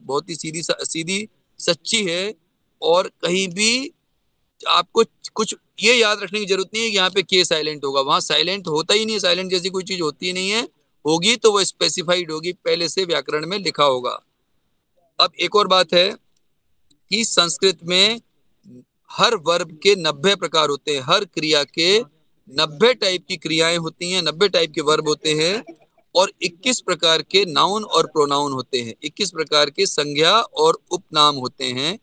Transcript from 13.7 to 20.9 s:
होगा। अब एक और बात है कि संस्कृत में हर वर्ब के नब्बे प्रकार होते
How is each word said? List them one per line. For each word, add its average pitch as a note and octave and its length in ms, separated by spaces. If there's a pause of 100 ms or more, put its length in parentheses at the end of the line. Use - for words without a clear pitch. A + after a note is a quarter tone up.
होगा। B2 380 (1000)
अब F3+ 200
एक E3+ 160
और G#3 100
बात F#3 280
है F#3+ 220 (920)
कि G#3+ 140
संस्कृत F3 600
में G3 360 (880)
हर A3 260
वर्ब E3 460
के G3 140
नब्बे D#3 400
प्रकार D#3+ 320
होते C#3+ 260